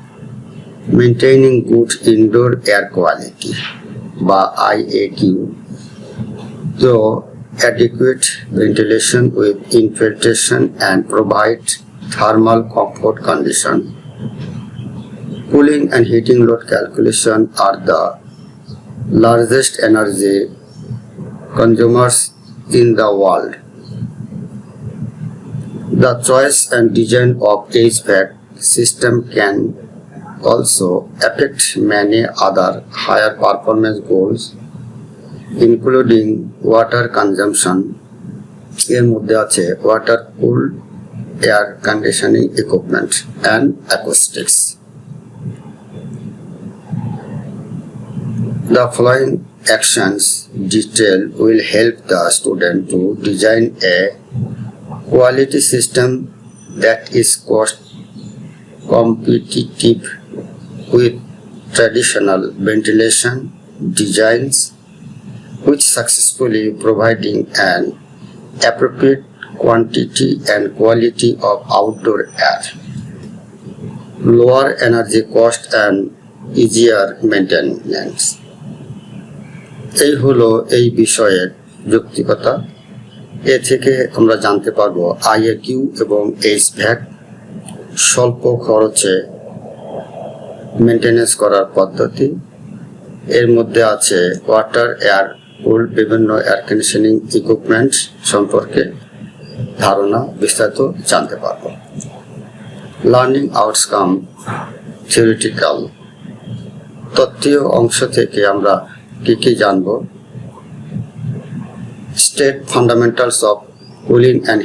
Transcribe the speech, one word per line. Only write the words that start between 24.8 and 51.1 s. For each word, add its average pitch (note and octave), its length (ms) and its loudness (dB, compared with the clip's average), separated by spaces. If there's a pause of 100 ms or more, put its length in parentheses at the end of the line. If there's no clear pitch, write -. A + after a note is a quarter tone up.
The B2+ 100 4 (160)
choice C3+ 300 4 (160)
and A#2 100 4 (140)
design B2 320 4 (200)
of G#2 80 4 (340)
H A2 140 -2
vac F#2+ 200 2 (480)
system A#2+ 400 0 (220)
can G2+ 200 2 (960)
also A2+ 380 2 (400)
affect C3+ 320 -2 (340)
many G#2 260 2 (260)
other F#2+ 260 2 (320)
higher G#2+ 280 2 (100)
performance A2 560 0 (120)
goals, G2+ 320 0 (1200)
including A#2 640 4 (440)
water A2+ 320 2 (140)
consumption। G2 580 0 (1200)
এর A#2+ 160 4
মধ্যে G#2+ 220 0 (100)
আছে G2 200 -2 (200)
ওয়াটার A2 360 2 (180)
কুল B2 220 2 (880)
এয়ার G#2 180 2 (200)
কন্ডিশনিং A2 580 0 (180)
ইকুইপমেন্ট - 500 -2 (400)
and A2+ 120 2 (320)
acoustics। - 600 -2 (4000)
The B2 100 6 (100)
following C3 380 2 (440)
actions G2+ 460 0 (520)
detail G#2 460 2 (200)